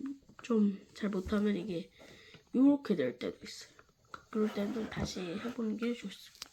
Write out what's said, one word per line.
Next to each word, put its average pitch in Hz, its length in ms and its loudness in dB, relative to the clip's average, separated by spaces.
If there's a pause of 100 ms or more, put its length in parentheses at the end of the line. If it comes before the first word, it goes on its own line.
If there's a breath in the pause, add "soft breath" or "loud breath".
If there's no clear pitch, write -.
(420)
좀 208 460 2 (100)
잘 202 140 -2
못하면 202 440 2
이게 175 360 -4 (640 loud breath)
요렇게 277 400 6
될 127 240 -2
때도 90 240 -4
있어요. - 260 -14 (600)
그럴 214 200 2
때는 214 380 -2
다시 - 320 -4
해보는 214 560 -4
게 233 160 -2
좋-, 208 160 -8 (440)